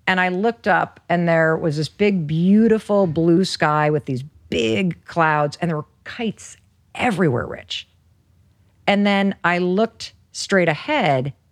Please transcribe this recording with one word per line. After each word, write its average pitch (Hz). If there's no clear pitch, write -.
And 185
I 185
looked 214
up 165
and 175
there 160
was 156
this 151
big, 196
beautiful 202
blue 170
sky 151
with 151
these 127
big 202
clouds 151
and 170
there 160
were 151
kites -
everywhere, 160
Rich. -
And 202
then 196
I 175
looked 185
straight 180
ahead 147